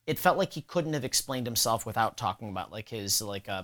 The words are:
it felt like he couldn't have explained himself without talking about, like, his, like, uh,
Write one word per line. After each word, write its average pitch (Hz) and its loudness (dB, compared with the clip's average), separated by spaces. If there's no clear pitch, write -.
it 151 0
felt 175 4
like 185 0
he 151 -6
couldn't 160 0
have 131 -2
explained 131 -2
himself 113 2
without 113 2
talking 104 -4
about, 92 -6
like, 107 -10
his, 101 0
like, 101 -6
uh, 95 -4